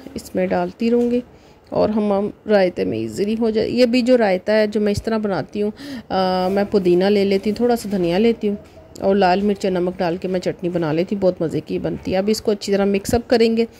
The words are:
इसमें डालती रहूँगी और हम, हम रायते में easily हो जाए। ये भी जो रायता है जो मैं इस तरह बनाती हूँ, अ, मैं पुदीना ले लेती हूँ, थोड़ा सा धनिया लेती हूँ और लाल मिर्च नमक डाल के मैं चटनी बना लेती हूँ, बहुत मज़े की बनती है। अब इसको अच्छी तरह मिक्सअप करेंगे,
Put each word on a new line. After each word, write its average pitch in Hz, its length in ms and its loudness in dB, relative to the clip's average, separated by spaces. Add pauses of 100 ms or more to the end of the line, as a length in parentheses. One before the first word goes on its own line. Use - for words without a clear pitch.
(160)
इसमें 185 320 -4
डालती 180 420 -2
रहूँगी 240 320 2 (500)
और 180 180 2
हम, 208 220 0
हम 196 200 -2 (160)
रायते 190 360 2
में 170 140 -4
easily 175 380 -4
हो 226 140 0
जाए। 220 180 0
ये 247 180 4
भी 240 160 2
जो 247 160 4
रायता 196 340 0
है 214 140 2
जो 214 140 -2
मैं 208 120 0
इस 202 120 -4
तरह 226 160 -2
बनाती 202 400 -4
हूँ, 214 120 -2
अ, 185 760 -2
मैं 196 160 0
पुदीना 185 420 2
ले 202 160 4
लेती 196 260 0
हूँ, 214 100 -4
थोड़ा 240 160 2
सा 220 140 -8
धनिया 180 280 0
लेती 226 280 2
हूँ 202 120 -2 (400)
और 196 180 0
लाल 190 260 2
मिर्च 202 240 -2
नमक 180 320 -2
डाल 175 200 -2
के 185 100 -6
मैं 185 120 -2
चटनी 175 300 -4
बना 165 220 -2
लेती 175 220 -2
हूँ, 196 80 -4
बहुत 180 200 0
मज़े 156 200 -2
की 180 180 -6
बनती 165 320 -6
है। 185 60 0
अब 196 100 0
इसको 220 220 0
अच्छी 208 220 -4
तरह 196 140 4
मिक्सअप 202 400 0
करेंगे, 226 400 4 (140)